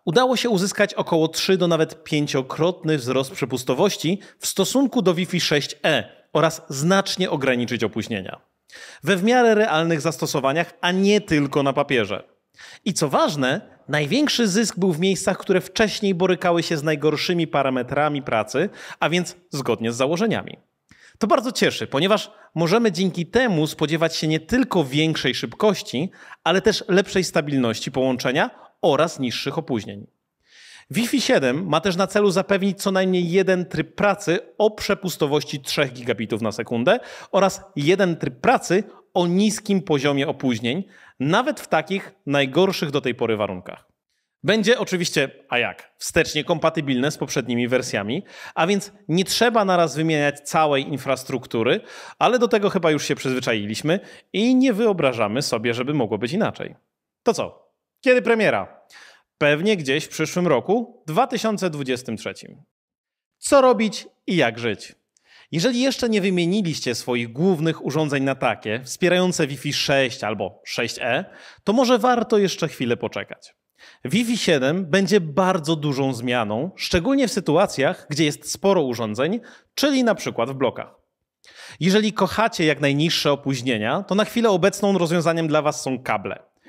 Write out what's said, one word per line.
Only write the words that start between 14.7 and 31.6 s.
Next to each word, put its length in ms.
był 140
w 60
miejscach, 380
które 240
wcześniej 540
borykały 480
się 140
z 60
najgorszymi 640
parametrami 760
pracy, 480
a 100
więc 280
zgodnie 420
z 40
założeniami. 640
To 80
bardzo 240
cieszy, 360
ponieważ 440
możemy 360
dzięki 340
temu 420
spodziewać 480
się 120
nie 120
tylko 440
większej 520
szybkości, 760
ale 180
też 260
lepszej 360
stabilności 680
połączenia 580
oraz 380
niższych 380
opóźnień. 500
Wi-Fi 300
siedem 460